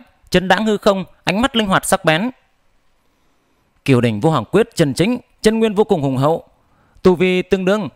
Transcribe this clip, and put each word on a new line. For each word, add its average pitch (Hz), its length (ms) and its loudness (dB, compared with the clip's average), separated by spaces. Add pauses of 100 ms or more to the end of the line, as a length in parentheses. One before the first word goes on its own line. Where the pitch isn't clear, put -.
(300)
chấn 180 180 0
đãng 190 180 0
hư 214 100 0
không, 196 280 0 (200)
ánh 185 160 -2
mắt 254 160 -2
linh 220 100 0
hoạt 190 180 0
sắc - 200 -2
bén. 170 260 0 (1500)
"Kiều 127 160 2
Đỉnh 113 200 -2
Vô 143 100 0
Hoàng 135 140 -2
Quyết 214 300 0
chân 143 200 0
chính, 233 240 -2 (240)
chân 220 160 2
nguyên 220 160 0
vô 208 100 2
cùng 175 180 -2
hùng 135 140 -2
hậu, 151 280 -2 (580)
tu 185 120 6
vi 180 280 0
tương 190 220 -4
đương 190 320 -2